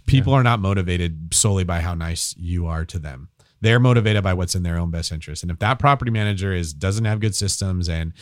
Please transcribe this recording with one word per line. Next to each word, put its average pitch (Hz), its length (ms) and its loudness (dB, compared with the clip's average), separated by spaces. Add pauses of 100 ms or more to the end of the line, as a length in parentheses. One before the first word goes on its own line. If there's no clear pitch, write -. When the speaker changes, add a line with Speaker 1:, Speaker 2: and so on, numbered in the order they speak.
Speaker 1:
People 135 260 4
Speaker 2:
Yeah. 139 80 6
Speaker 1:
are - 20 4
not 117 180 2
motivated 87 720 -2
solely 98 300 2
by 85 160 -2
how 87 140 -4
nice 82 440 -6
you 87 280 -4
are 82 200 -4
to - 120 -10
them. 73 300 -12 (320)
They're 113 180 4
motivated 107 460 4
by 92 100 2
what's 90 220 -2
in 90 80 0
their 85 120 0
own 85 140 -2
best 82 220 -6
interest. 80 320 -10
And 87 80 -4
if 85 80 -8
that 117 180 2
property 131 320 2
manager 104 420 0
is, 85 200 -2
doesn't 98 320 -2
have 107 160 0
good 104 140 0
systems 92 540 -2
and 82 340 -4